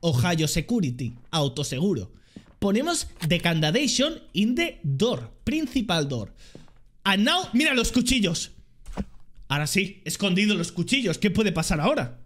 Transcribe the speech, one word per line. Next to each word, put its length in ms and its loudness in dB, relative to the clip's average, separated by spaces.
Ohio 480 2
Security. 680 -2
Autoseguro. 800 -2
Ponemos 500 0
decandadation 920 2
in 220 2
the 280 -2
door. 500 -2
Principal 640 0
door. 260 -6
And 220 2
now, 280 2
mira 220 4
los 160 2
cuchillos. 600 2
Ahora 180 0
sí, 380 -2
escondido 500 2
los 160 -2
cuchillos. 480 0
¿Qué 120 2
puede 200 2
pasar 300 0
ahora? 460 0